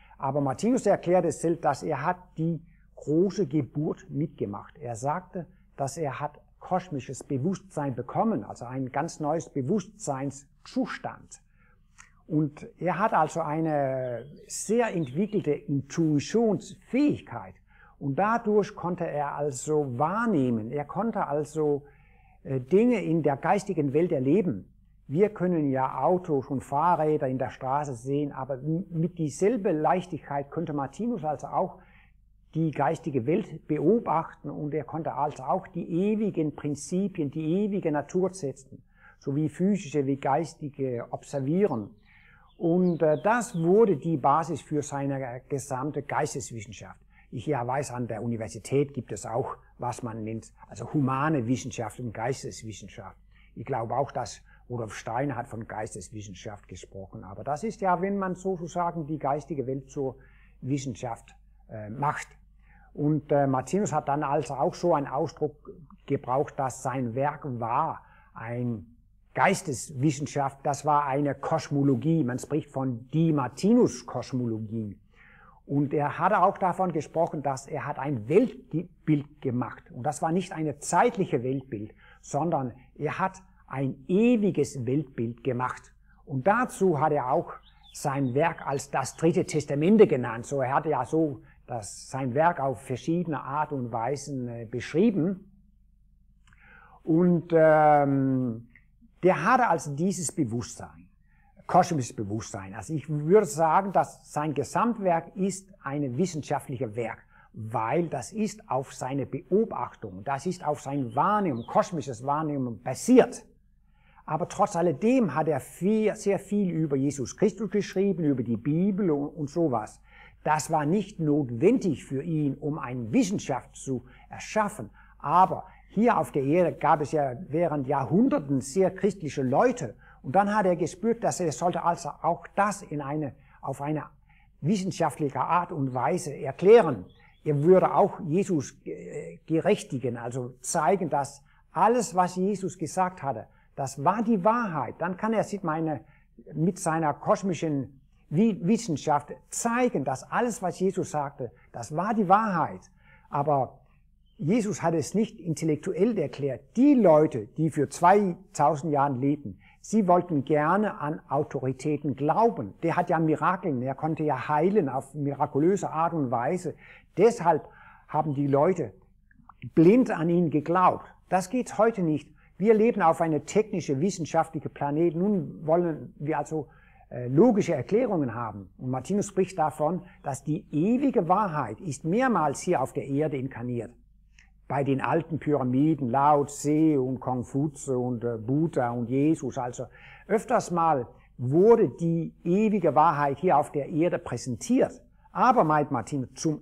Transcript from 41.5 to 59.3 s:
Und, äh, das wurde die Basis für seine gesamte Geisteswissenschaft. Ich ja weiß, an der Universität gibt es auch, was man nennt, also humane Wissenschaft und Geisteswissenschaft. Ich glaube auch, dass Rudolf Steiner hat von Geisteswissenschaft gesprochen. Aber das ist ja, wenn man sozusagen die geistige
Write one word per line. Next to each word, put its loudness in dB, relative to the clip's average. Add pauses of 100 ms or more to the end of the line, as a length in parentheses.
Und, 2
äh, 2
das 0
wurde 6
die -2
Basis 2
für -4
seine -6
gesamte -6
Geisteswissenschaft. -8 (300)
Ich -10
ja -2
weiß, -4
an -6
der -6
Universität -2
gibt -10
es -10
auch, -4 (200)
was -6
man -8
nennt, -8 (160)
also -12
humane 0
Wissenschaft -4
und -8
Geisteswissenschaft. -10 (400)
Ich -12
glaube -4
auch, -2
dass -8 (260)
Rudolf -8
Steiner -4
hat -6
von -12
Geisteswissenschaft -12
gesprochen. -16
Aber -14
das -4
ist -8
ja, 2
wenn -2
man -2
sozusagen -4
die -6
geistige -4